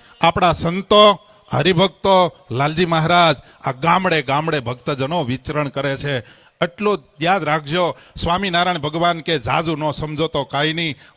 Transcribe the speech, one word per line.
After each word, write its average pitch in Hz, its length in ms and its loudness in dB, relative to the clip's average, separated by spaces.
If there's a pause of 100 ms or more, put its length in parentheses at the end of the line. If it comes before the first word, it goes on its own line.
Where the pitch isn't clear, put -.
(200)
આપણા 175 320 4
સંતો, 190 680 4 (320)
હરિભક્તો, 185 800 2 (180)
લાલજી 151 360 0
મહારાજ 165 500 2 (280)
આ 139 80 -2
ગામડે 165 500 0
ગામડે 147 380 -2
ભક્તજનો 135 640 -4
વિચરણ 143 440 -4
કરે 139 280 -4
છે. 139 220 -4 (420)
એટલું 180 440 -2 (180)
યાદ 175 220 0
રાખજો, 151 520 -2 (200)
સ્વામિનારાયણ 175 640 -2
ભગવાન 165 420 -2
કે, 156 180 -2
"જાજુ 151 380 -2
ન 151 140 -4
સમજો 156 380 -4
તો 143 160 -4
કાંઈ 147 280 -2
નહીં, 160 220 -4 (220)